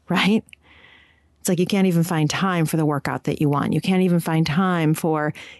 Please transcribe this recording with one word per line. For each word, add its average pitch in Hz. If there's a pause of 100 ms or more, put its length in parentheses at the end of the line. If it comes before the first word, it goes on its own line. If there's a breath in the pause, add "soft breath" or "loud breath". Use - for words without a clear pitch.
right? 185 (1000 soft breath)
It's -
like 175
you 180
can't 190
even 170
find 160
time 175
for 160
the 156
workout 139
that -
you 147
want. 143
You 156
can't 185
even 175
find 160
time 170
for 156 (260 loud breath)